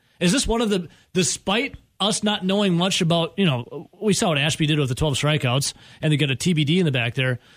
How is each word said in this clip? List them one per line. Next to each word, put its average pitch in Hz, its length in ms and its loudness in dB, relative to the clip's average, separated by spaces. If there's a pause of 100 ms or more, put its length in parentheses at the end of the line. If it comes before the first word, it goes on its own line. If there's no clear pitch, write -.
(200)
Is 175 120 2
this 269 160 0
one 233 140 0
of 226 80 0
the, 185 200 -2 (240)
despite 202 600 -2 (240)
us 208 240 0
not 208 220 -2
knowing 196 300 2
much 185 260 0
about, 165 360 0
you 196 80 2
know, 135 440 -2 (120)
we 208 120 2
saw 208 160 2
what 151 80 2
Ashby 151 300 0
did 151 120 2
with 135 100 0
the 127 60 -2
twelve 151 200 0
strikeouts, 143 580 0 (280)
and 156 100 2
they 151 60 2
got 139 140 0
a 127 40 -2
T 180 180 0
B 151 120 2
D 165 140 2
in 180 60 2
the 147 60 2
back 120 240 -2
there. 127 240 -2 (180)